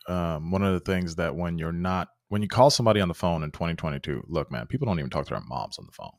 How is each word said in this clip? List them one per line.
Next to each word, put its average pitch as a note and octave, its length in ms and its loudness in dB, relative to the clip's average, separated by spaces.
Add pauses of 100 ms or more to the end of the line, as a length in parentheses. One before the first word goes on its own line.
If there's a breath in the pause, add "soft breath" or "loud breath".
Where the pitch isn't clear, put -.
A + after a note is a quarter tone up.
um, E2+ 420 -2
one F#2+ 120 2
of F#2+ 100 4
the F2+ 60 2
things F2+ 360 -2
that D#2+ 200 -2
when E2+ 220 -2
you're D#2+ 140 -2
not, F2+ 380 -2 (180)
when G#2 140 -2
you G2+ 60 -2
call B2+ 220 8
somebody A2+ 300 4
on F#2 80 4
the E2+ 60 -2
phone E2 300 0
in D2+ 80 -6
twenty E2 240 -2
twenty-two, C#2+ 520 -4
look, D#2 240 -2
man, A#1 160 -6
people C#3+ 200 -2
don't F2+ 120 2
even C2+ 120 -4
talk D2 160 -2
to - 60 -6
their A1 120 -4
moms - 340 -6
on - 60 -16
the - 80 -20
phone. G1+ 260 -14